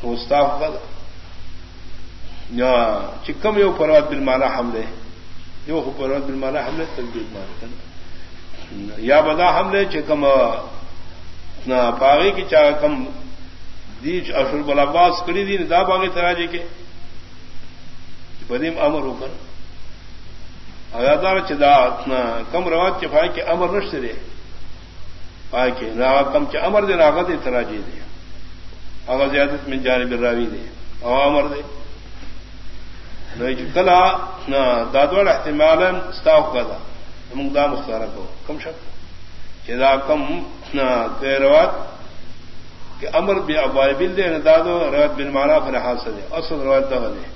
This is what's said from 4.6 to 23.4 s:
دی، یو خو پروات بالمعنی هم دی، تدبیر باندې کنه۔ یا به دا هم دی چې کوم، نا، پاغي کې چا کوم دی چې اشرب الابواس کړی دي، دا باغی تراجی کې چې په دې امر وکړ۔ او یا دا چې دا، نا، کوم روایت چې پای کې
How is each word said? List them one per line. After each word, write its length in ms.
دی، 80
یو 140
خو 160
پروات 240
بالمعنی 360
هم 200
دی، 60
تدبیر 280
باندې 280
کنه۔ 1400
یا 160
به 120
دا 280
هم 100
دی 200
چې 160
کوم، 180
نا، 240
پاغي 400
کې 180
چا 220
کوم 340
دی 240
چې 80
اشرب 360
الابواس 420
کړی 200
دي، 120
دا 260
باغی 300
تراجی 340
کې 100
چې 80
په 100
دې 220
امر 200
وکړ۔ 280
او 80
یا 120
دا 320
چې 60
دا، 360
نا، 340
کوم 160
روایت 360
چې 80
پای 240
کې 140